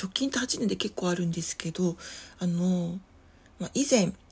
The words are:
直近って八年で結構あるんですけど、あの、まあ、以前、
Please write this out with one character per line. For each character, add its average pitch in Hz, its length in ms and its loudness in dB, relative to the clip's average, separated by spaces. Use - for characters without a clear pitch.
直 190 100 -4
近 269 180 0
っ - 20 -10
て 254 60 0
八 247 200 -2
年 226 80 2
で 190 100 2
結 202 180 -4
構 180 160 0
あ 175 40 2
る 175 120 0
ん 170 40 0
で 165 120 -2
す - 120 -6
け - 160 -6
ど、 175 280 0
あ 180 80 0
の、 175 520 0
ま 185 80 -6
あ、 - 80 -10
以 277 100 2
前、 202 300 4